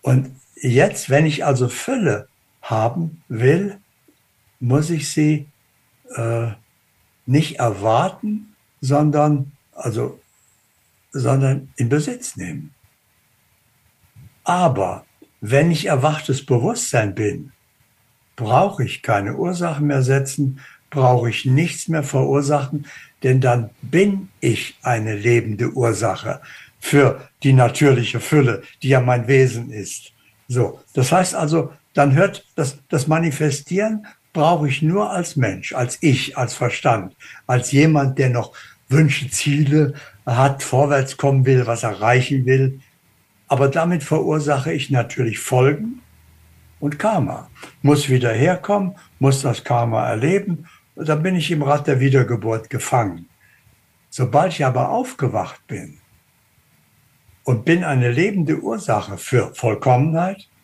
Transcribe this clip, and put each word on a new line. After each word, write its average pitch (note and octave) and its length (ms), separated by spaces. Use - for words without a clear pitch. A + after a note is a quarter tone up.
Und C3 300
jetzt, C#3 540
wenn D3+ 160
ich D3+ 200
also B2+ 220
Fülle F#3 600
haben A#2+ 680
will, D3+ 520
muss C#3 300
ich D#3+ 220
sie, D3+ 360
äh, A#2 360
nicht D3+ 340
erwarten, B2+ 960
sondern, D3 720
also, - 460
sondern C3+ 640
in A#2 140
Besitz D#3 480
nehmen. F2+ 360
Aber A2+ 640
wenn C#3+ 300
ich E3 160
erwachtes D3 580
Bewusstsein B2 680
bin, G#2 360
brauche C3+ 500
ich - 160
keine G2+ 340
Ursachen E3+ 520
mehr C3+ 160
setzen, C3+ 560
brauche B2 400
ich - 160
nichts C#3+ 420
mehr D#3+ 160
verursachen, C#3 840
denn C3 200
dann A#2+ 280
bin G3 480
ich - 420
eine A2 340
lebende A2+ 580
Ursache A2 680
für - 500
die C3+ 100
natürliche B2+ 680
Fülle, B2+ 440
die C3 80
ja C3 120
mein A#2+ 260
Wesen B2+ 440
ist. - 420
So, A#2+ 320
das B2+ 180
heißt F3+ 240
also, D#3 380
dann C#3+ 200
hört F#3+ 320
das, C#3 320
das C#3+ 200
Manifestieren E3 1000
brauche D#3 360
ich C3+ 140
nur F#3+ 300
als F3 240
Mensch, G#2 380
als B2+ 280
Ich, C3+ 360
als B2 160
Verstand, A2+ 600
als B2 260
jemand, C#3 460
der C3 120
noch A#2+ 240
Wünsche, C#3 420
Ziele C#3+ 640
hat, C3+ 380
vorwärts C#3 540
kommen C#3 280
will, C3 220
was A#2 160
erreichen A#2+ 600
will. C3 340
Aber C#3 200
damit E3 360
verursache D3+ 680
ich D#3 180
natürlich A#2 500
Folgen C#3+ 640
und D3 180
Karma. F#3 520
Muss D3 280
wieder B2 220
herkommen, F3+ 640
muss C3+ 220
das C3 220
Karma A#2 440
erleben, D#3+ 580
und D#3+ 120
dann D#3 160
bin F#3 120
ich D#3+ 140
im D3+ 140
Rad C#3+ 240
der C3 140
Wiedergeburt A2+ 680
gefangen. G2+ 600
Sobald D3 420
ich D3 140
aber C3 240
aufgewacht C#3 760
bin D#2+ 320
und A#2 180
bin F3 220
eine B2+ 260
lebende E3 480
Ursache G#2 580
für - 380
Vollkommenheit D#3 920